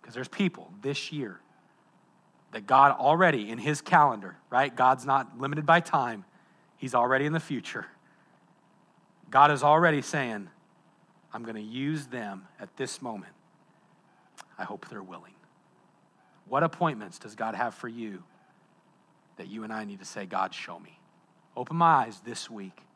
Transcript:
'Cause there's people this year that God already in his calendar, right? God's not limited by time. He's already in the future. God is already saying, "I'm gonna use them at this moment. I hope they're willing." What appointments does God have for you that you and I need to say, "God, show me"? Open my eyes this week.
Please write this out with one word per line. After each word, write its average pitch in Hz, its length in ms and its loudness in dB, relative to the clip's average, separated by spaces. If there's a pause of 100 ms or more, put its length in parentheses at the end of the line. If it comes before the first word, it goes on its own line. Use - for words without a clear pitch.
'Cause - 120 -20
there's 127 140 -10
people - 540 -4
this 139 300 -6
year 120 280 -8 (1120)
that 104 160 -12
God 135 320 8
already 143 500 4
in 113 80 -8
his 143 240 -4
calendar, 120 560 2 (140)
right? 127 240 0
God's 127 300 4
not 135 340 -2
limited 147 260 -4
by 165 140 6
time. 123 440 -2 (540)
He's 127 160 -10
already 131 320 4
in 151 80 -2
the 165 60 0
future. - 480 -8 (1400)
God 139 180 8
is 139 140 2
already 151 400 6
saying, 117 460 -6 (840)
"I'm 113 100 -12
gonna 113 160 -10
use 131 480 -6
them 104 400 -10 (120)
at - 180 -18
this - 240 -8
moment. 110 320 -10 (1300)
I 92 60 -8
hope - 220 -14
they're 107 140 -14
willing." 87 320 -18 (1120)
What 135 160 0
appointments 139 560 -4
does 107 180 -18
God 110 200 -6
have 117 180 -4
for - 140 -14
you 110 360 -12 (1120)
that 95 100 -16
you 110 160 -12
and 110 100 -12
I 110 120 -8
need 101 140 -14
to 95 60 -20
say, 98 220 -12
"God, 95 260 -4
show - 240 -14
me"? - 220 -20 (560)
Open 127 220 -6
my 160 280 6
eyes 104 160 -14
this 117 280 -12
week. 98 340 -14 (120)